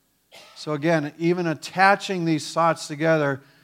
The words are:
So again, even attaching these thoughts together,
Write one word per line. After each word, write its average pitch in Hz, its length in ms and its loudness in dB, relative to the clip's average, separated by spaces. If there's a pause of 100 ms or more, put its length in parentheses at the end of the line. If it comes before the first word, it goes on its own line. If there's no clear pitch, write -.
(560)
So - 160 -8
again, 151 440 0
even 170 300 0
attaching 185 760 0
these 160 280 -2
thoughts 165 360 0
together, 147 520 0 (240)